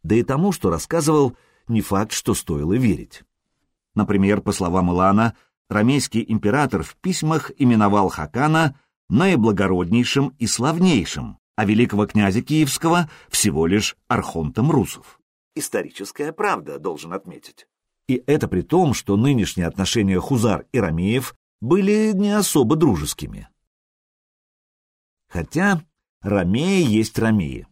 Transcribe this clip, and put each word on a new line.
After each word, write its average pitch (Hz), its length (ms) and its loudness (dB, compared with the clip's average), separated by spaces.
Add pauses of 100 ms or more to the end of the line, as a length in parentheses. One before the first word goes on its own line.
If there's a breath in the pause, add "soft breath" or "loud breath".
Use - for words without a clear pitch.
Да 98 140 2
и 117 80 2
тому, 156 260 0
что - 180 -4
рассказывал, 147 680 0 (320 soft breath)
не 113 120 2
факт, 101 300 -2
что - 240 -2
стоило 78 380 -4
верить. 113 500 -2 (720)
Например, 101 460 2
по 107 100 -4
словам 90 400 0
Илана, 98 460 2 (320 soft breath)
ромейский 117 600 0
император 107 540 0
в - 140 -14
письмах 160 640 -4
именовал 104 500 4
Хакана 143 680 -2 (300 soft breath)
наиблагороднейшим 110 1300 2
и 117 80 -4
славнейшим, 147 920 0 (180)
а 107 80 0
великого 107 420 2
князя 104 360 2
Киевского 156 680 0 (180 loud breath)
всего 80 380 0
лишь 98 300 0 (120)
архонтом 104 600 -2
русов. - 500 -2 (340)
Историческая 143 800 -8
правда, 110 460 -4
должен 82 340 -8
отметить. - 540 -16 (420)
И 127 180 -2
это 143 200 0
при 90 160 -2
том, 160 320 2
что - 220 -2
нынешние 107 500 0
отношения 95 540 0
хузар 110 520 0
и 131 60 0
ромеев 98 560 -2 (260)
были 208 520 2
не 202 180 0
особо 185 460 2
дружескими. 73 720 -2 (1800)
Хотя 160 540 -2 (400)
ромеи 110 640 0
есть 110 340 0
ромеи. 101 540 -2